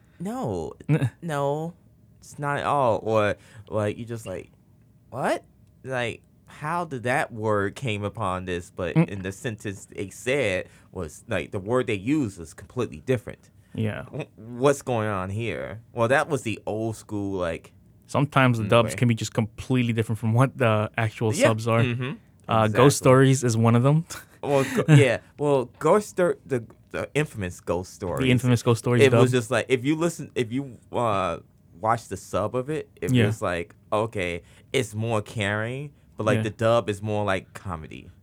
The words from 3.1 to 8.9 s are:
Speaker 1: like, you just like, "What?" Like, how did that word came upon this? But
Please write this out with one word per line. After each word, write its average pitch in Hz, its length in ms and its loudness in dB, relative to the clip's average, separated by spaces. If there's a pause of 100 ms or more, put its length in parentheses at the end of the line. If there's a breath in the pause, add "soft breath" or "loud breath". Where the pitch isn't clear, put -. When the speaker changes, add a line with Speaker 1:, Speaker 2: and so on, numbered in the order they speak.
Speaker 1:
like, 104 300 -2
you 117 60 -10
just 113 200 -12
like, 92 240 -10 (600)
"What?" 180 320 -4 (400)
Like, 123 400 -6 (240)
how 170 380 -6
did 139 180 -10
that 127 280 0
word 107 440 0
came 104 280 -4
upon 95 420 -4
this? 87 300 -6
But 87 200 -4